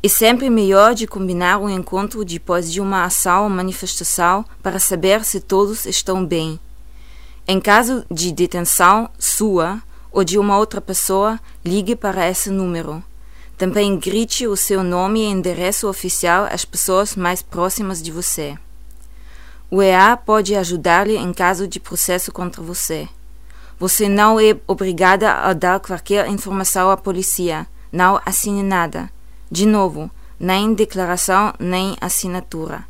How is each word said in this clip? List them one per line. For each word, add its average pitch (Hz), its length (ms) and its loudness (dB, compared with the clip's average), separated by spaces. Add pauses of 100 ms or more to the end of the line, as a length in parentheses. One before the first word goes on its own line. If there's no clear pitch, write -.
É 202 60 0
sempre 240 400 4
melhor 214 460 6
de 226 100 -4
combinar 185 540 0
um 202 100 -4
encontro 202 560 -4
depois 170 460 -4
de 170 100 -4
uma 190 240 0
ação 180 400 2
ou 208 60 0
manifestação 185 960 0 (180)
para 190 160 -4
saber 190 460 2
se - 160 -4
todos 202 440 0
estão 185 400 -2
bem. 160 360 -4 (880)
Em 190 100 2
caso 226 500 2
de 175 220 -2
detenção 180 880 2
sua 196 640 0 (300)
ou 196 100 2
de 180 160 2
uma 202 200 4
outra 214 220 0
pessoa, 196 600 0 (240)
ligue 196 320 0
para 185 320 0
esse 185 220 -2
número. 175 520 -4 (560)
Também 196 400 2
grite 220 480 -2
o 208 80 0
seu 190 300 0
nome 185 380 2
e 214 80 0
endereço 185 580 -2
oficial 185 640 0
às - 120 -6
pessoas - 520 0
mais 180 260 -2
próximas 190 580 -4
de 160 120 -10
você. 156 440 -6 (1120)
O 190 140 4
E 190 100 6
A 196 240 8
pode 214 380 2
ajudar-lhe 180 640 2
em 180 160 -4
caso 180 340 0
de 175 140 -10
processo 180 500 -2
contra 180 320 -8
você. 165 460 -6 (680)
Você 185 320 0
não 208 300 6
é 214 180 6 (120)
obrigada 190 640 4
a 69 200 2
dar 180 280 2
qualquer 190 480 -2
informação 190 640 0
à 190 40 4
polícia. 180 680 -4 (240)
Não 180 340 4
assine 202 380 -2
nada. 175 480 -2 (380)
De 175 160 0
novo, 185 460 2 (300)
nem 196 340 2
declaração, 190 840 0
nem 185 440 -2
assinatura. 175 880 -6